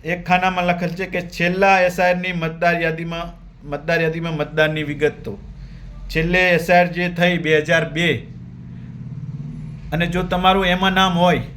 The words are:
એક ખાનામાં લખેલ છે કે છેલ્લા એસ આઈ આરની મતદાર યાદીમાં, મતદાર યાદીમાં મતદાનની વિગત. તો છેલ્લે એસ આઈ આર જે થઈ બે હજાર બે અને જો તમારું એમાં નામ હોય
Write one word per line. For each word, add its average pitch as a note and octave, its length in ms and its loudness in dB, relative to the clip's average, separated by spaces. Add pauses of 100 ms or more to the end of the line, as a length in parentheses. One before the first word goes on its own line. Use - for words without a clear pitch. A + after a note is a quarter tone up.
એક F3 200 -4
ખાનામાં F3+ 440 2
લખેલ F3 300 0
છે F#3+ 80 -4
કે F#3 140 -4 (160)
છેલ્લા F#3+ 440 4
એસ F3+ 200 2
આઈ F3+ 120 4
આરની F3+ 300 -2
મતદાર E3+ 400 0
યાદીમાં, E3+ 440 -4 (380)
મતદાર D3+ 380 -2
યાદીમાં E3 380 -2
મતદાનની D#3 500 0
વિગત. C#3+ 320 0
તો G#2+ 100 -10 (760)
છેલ્લે F3 420 2
એસ E3+ 200 2
આઈ F3 80 8
આર F3 160 4
જે F3+ 140 -2 (100)
થઈ F3 200 2
બે D3+ 120 -2 (100)
હજાર D#3+ 240 2 (120)
બે E3+ 100 0 (1900)
અને E3+ 140 0
જો F3 160 -2
તમારું F#3 440 4
એમાં F#3 280 2
નામ F#3+ 240 4
હોય E3+ 240 4 (140)